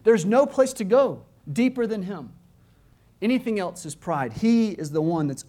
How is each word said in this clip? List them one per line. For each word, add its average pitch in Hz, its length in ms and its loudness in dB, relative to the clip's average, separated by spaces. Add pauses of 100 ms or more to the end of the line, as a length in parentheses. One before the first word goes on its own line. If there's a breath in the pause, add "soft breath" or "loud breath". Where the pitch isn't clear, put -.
There's 220 200 4
no 240 220 4
place 262 280 0
to 226 100 -6
go 240 400 0 (280)
deeper 240 360 0
than 208 160 -6
Him. 175 300 -10 (920 soft breath)
Anything 233 360 0
else 175 280 -8
is 143 80 -12
pride. 139 380 -4
He 226 360 2
is 156 220 -8
the 156 100 0
one 160 260 0
that's 135 200 -8